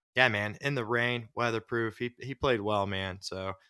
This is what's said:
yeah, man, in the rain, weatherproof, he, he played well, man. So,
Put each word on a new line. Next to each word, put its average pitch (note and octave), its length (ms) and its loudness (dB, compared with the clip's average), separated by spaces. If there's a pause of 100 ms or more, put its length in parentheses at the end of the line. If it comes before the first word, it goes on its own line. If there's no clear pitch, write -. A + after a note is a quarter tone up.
(160)
yeah, B2+ 120 8
man, G#2 340 0
in C#3+ 140 0
the A#2+ 100 -2
rain, A#2+ 500 0
weatherproof, A2+ 640 -2
he, B2 220 -4
he C3 160 -10
played B2 260 2
well, G2+ 240 2
man. F#2+ 360 -4
So, F#2+ 320 -6 (160)